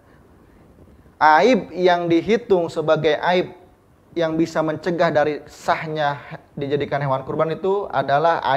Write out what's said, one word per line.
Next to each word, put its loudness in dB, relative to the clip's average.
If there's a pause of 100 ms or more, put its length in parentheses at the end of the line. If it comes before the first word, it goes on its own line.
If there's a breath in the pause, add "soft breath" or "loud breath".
(1400 soft breath)
aib 4
yang 2
dihitung 2
sebagai 0
aib 0 (640)
yang -2
bisa -2
mencegah -2
dari 0
sahnya -4 (140)
he-, -16 (120)
dijadikan -4
hewan -2
kurban -4
itu -4
adalah 0 (160)